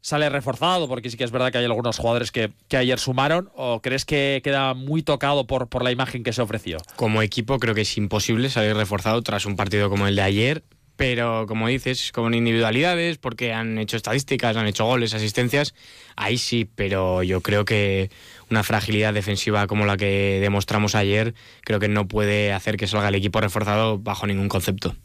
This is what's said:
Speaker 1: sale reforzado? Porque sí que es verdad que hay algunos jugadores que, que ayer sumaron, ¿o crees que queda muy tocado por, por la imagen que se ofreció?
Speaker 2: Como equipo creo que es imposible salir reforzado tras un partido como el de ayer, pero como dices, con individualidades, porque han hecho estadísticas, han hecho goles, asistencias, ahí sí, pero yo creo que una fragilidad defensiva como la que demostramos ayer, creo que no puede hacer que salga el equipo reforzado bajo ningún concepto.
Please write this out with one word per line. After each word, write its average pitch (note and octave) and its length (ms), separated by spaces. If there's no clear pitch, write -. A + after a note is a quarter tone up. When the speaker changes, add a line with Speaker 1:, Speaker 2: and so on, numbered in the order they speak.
Speaker 1:
sale D3+ 280
reforzado? C#3+ 580
Porque B2 220
sí A2+ 80
que C3 60
es A#2 80
verdad B2+ 200
que B2 60
hay A#2+ 80
algunos A#2 320
jugadores A#2+ 340
que, A2 200
que C#3 100
ayer B2+ 220
sumaron, C#3+ 560
¿o A#2+ 260
crees C3 240
que C#3 380
queda C3+ 320
muy C#3 260
tocado C#3+ 460
por, B2+ 200
por B2 160
la B2 80
imagen B2 300
que A#2 100
se A#2+ 120
ofreció? G2 340
Speaker 2:
Como A2 280
equipo A2+ 340
creo A2+ 160
que G#2+ 80
es - 160
imposible A2 540
salir G#2+ 240
reforzado G#2+ 480
tras G#2 240
un G2+ 80
partido G2+ 340
como G2+ 160
el G2+ 100
de G2+ 60
ayer, A2 420
pero A#2 520
como A2 200
dices, B2+ 440
con A#2 220
individualidades, A#2+ 840
porque A#2+ 340
han A2+ 240
hecho G#2+ 200
estadísticas, A#2+ 600
han A2 80
hecho G#2 180
goles, A#2 300
asistencias, B2 640
ahí A#2 240
sí, A#2 340
pero F#2+ 480
yo F#2 200
creo G#2 240
que G2 440
una A2 140
fragilidad G#2+ 500
defensiva G#2 540
como G#2 180
la G2+ 100
que G2 460
demostramos G2+ 540
ayer, G#2+ 400
creo G#2+ 160
que G#2+ 80
no G#2 200
puede G#2 440
hacer G2 260
que G2+ 100
salga G#2 220
el G2 40
equipo G2 260
reforzado G#2+ 600
bajo G#2 260
ningún G2 240
concepto. F#2+ 560